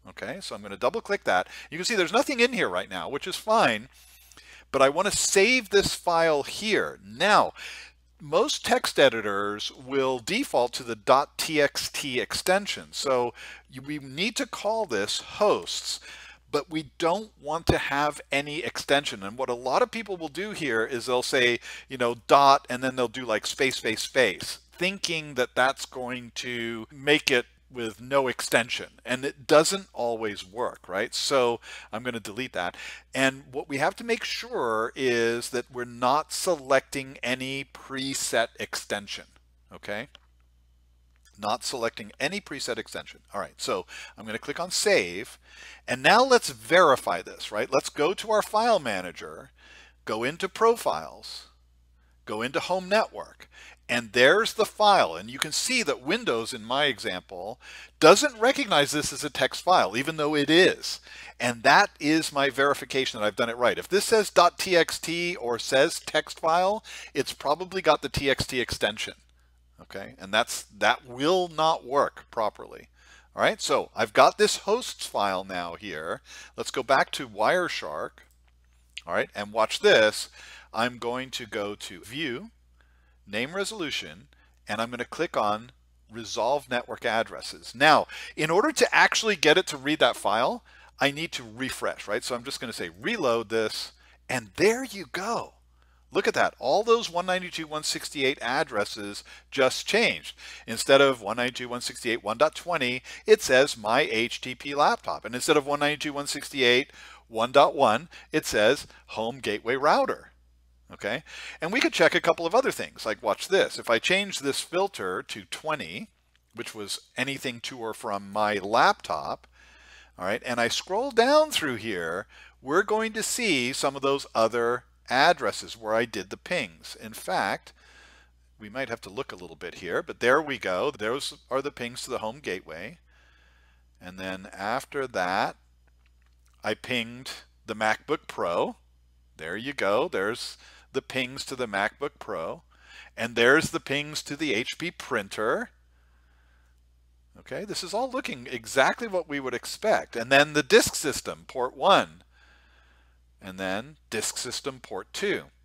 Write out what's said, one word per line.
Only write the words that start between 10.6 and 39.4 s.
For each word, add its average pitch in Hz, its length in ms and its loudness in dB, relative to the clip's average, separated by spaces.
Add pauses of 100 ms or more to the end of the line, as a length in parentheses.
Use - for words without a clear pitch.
to - 100 -10
the 113 120 -6
dot 131 440 4
T 156 200 0
X - 300 0
T 127 300 -4
extension. 180 720 -2
So 123 420 0 (360)
you, 131 120 -16
we 147 160 -10
need 143 380 -4
to 277 100 -2
call 220 400 -4
this 104 360 -2
hosts, - 760 0 (540)
but 147 160 -2
we 156 280 -8
don't 190 340 -2 (100)
want 151 240 -6
to 165 120 6
have 147 440 -2 (100)
any 147 280 -2
extension. 127 640 -2
And 104 140 -10
what 127 120 -4
a 123 40 -4
lot 127 280 -2
of 247 100 0
people 214 240 -8
will 160 140 -10
do 180 220 -8
here 120 340 -2
is 120 220 -8
they'll 123 140 0
say, 120 380 2 (300)
you 135 80 -10
know, 120 180 0 (120)
dot, 139 420 8
and 123 120 -4
then 131 140 -2
they'll 127 140 0
do, 127 160 -8
like, 107 200 0
space, 135 300 0
space, 110 280 -2
space, - 560 0 (120)
thinking 170 600 -4
that 123 220 -2
that's 131 300 0
going 123 500 -10
to 117 540 -6
make 147 400 2
it 123 180 4 (220)
with 117 300 -8
no 135 280 2
extension, - 760 -2
and 127 220 -4
it 139 220 -8
doesn't 175 460 6
always 110 520 -4
work, 101 420 -8
right? 98 280 -4
So 123 440 2 (320)
I'm 113 120 -8
gonna 120 160 -6
delete 110 340 -10
that. 90 240 -4 (380)
And 135 360 0
what 143 160 -8
we 139 120 -6
have 160 160 0
to - 80 -16
make 233 200 -4
sure 127 720 -4
is 117 540 0
that 123 240 -6
we're 123 100 -8
not 123 480 0
selecting 135 920 -2
any 131 420 -4
preset 131 840 -4 (100)
extension, - 640 -8 (480)